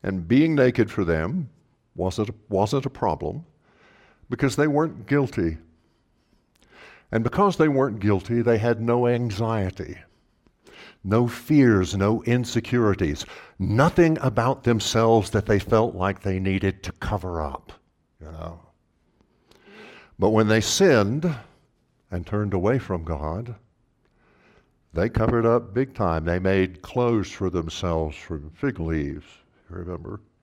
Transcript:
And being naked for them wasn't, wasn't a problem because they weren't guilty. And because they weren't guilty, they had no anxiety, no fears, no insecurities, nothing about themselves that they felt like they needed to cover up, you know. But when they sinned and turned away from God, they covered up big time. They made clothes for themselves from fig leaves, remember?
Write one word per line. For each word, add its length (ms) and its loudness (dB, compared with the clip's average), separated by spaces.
And 260 -6
being 260 4
naked 360 4
for 140 -2
them 440 -2
wasn't, 340 -4
wasn't 380 0
a 40 -4
problem 540 -4
because 280 -2
they 120 2
weren't 380 -2
guilty. 500 0
And 140 0
because 320 2
they 120 4
weren't 320 0
guilty, 420 0
they 160 4
had 240 0
no 240 2
anxiety, 920 -2
no 240 2
fears, 720 4
no 280 0
insecurities, 1000 0
nothing 640 4
about 440 -2
themselves 680 2
that 160 -2
they 120 2
felt 360 2
like 260 -2
they 180 -4
needed 440 -2
to 100 -12
cover 480 -6
up, 320 -8
you 100 -16
know. 300 -14
But 120 2
when 180 4
they 120 4
sinned 760 2
and 160 -6
turned 260 -2
away 260 0
from 260 -6
God, 500 -8
they 160 0
covered 380 2
up 260 2
big 220 -4
time. 320 -2
They 120 0
made 440 0
clothes 480 -2
for 180 -4
themselves 680 -4
from 340 -12
fig 300 -6
leaves, 460 -4
remember? 500 -12